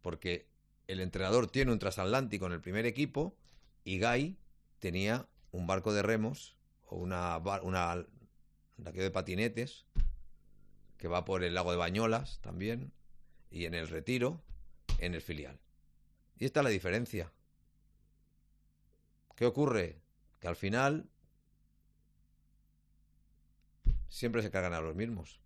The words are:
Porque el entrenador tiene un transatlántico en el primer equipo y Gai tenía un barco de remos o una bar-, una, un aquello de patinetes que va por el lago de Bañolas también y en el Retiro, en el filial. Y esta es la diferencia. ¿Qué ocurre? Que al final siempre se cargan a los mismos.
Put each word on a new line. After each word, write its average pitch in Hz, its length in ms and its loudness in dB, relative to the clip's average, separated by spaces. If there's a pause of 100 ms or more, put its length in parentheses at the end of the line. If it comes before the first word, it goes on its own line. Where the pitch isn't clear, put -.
Porque 87 440 -4 (400)
el 95 140 -4
entrenador 95 500 2
tiene 131 220 2
un 107 60 2
transatlántico 101 680 0
en 87 60 -2
el 82 80 -4
primer 104 260 -2
equipo 143 500 -2 (480)
y 92 140 -2
Gai 127 380 2 (420)
tenía 98 480 0 (260)
un 87 140 -4
barco 95 260 0
de 101 100 4
remos 110 540 0 (300)
o 92 100 -10
una 90 420 -2
bar-, 95 240 -2
una, 90 320 0 (800)
un - 120 -14
aquello 90 160 -2
de 95 60 2
patinetes 110 760 -2 (1080)
que 85 120 -8
va 87 160 0
por 92 200 0
el 87 100 0
lago 90 160 2
de 87 60 2
Bañolas 110 640 0
también 110 520 -6 (580)
y 85 140 -6
en 82 100 -4
el 82 140 -4
Retiro, 123 540 -2 (560)
en 87 160 0
el 78 80 -6
filial. 73 360 -8 (800)
Y 113 60 -2
esta 139 160 4
es 139 40 4
la 123 60 4
diferencia. 95 640 0 (2000)
¿Qué 120 100 4
ocurre? 120 540 2 (400)
Que 87 80 -4
al 87 80 0
final 131 520 2 (3000)
siempre 117 340 0
se 107 80 -2
cargan 90 220 2
a 82 80 0
los 80 140 -2
mismos. 104 520 -6